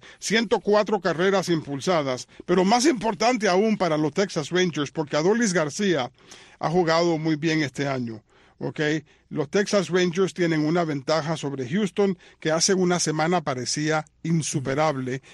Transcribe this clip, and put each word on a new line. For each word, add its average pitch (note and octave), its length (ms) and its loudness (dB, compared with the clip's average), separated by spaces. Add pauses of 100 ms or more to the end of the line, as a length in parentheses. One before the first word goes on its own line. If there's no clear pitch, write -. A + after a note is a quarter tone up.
(180)
ciento G#3+ 440 0
cuatro G#3 400 2
carreras F3+ 480 0
impulsadas. C#3+ 800 -2 (160)
Pero F3+ 180 4
más A#3 220 4
importante A3 640 2
aún G3+ 280 2
para D#3+ 200 0
los D3+ 160 0
Texas F#3 360 -2
Rangers, E3 420 0
porque D3+ 260 -4
Adolis G3+ 340 2
García D#3+ 580 0 (480)
ha D3+ 120 -4
jugado E3+ 480 2
muy D#3+ 180 0
bien D#3 280 0
este C#3 220 -4
año. B2 380 -6 (380)
¿Ok? C#3 200 -6 (480)
Los D3 200 -4
Texas G3 380 0
Rangers F3+ 460 0
tienen E3 320 0
una E3+ 180 2
ventaja D#3 540 -2
sobre C#3 320 -8
Houston G3 480 0 (240)
que D#3 100 -2
hace E3+ 220 2
una F3+ 260 2
semana D#3+ 420 0
parecía D3+ 640 -2 (200)
insuperable, C#3 1000 -2 (120)